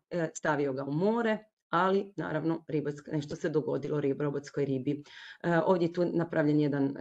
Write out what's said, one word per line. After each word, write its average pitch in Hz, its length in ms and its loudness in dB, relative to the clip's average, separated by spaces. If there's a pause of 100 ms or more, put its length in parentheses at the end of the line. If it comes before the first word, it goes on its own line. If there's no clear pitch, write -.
e, 165 260 -2
stavio 143 380 0
ga 135 100 -4
u 143 100 -4
more, 214 440 2 (340)
ali 190 440 2
naravno 160 520 -2
ribarska, 147 440 -4
nešto 147 240 -2
se 160 140 -4
dogodilo 143 520 -2
rib-, 139 200 0
robotskoj 143 440 -2
ribi. 135 380 -2 (400)
E, 170 220 4
ovdje 175 220 4
je 170 60 -4
tu 175 120 2
napravljen 160 540 2
jedan 139 420 2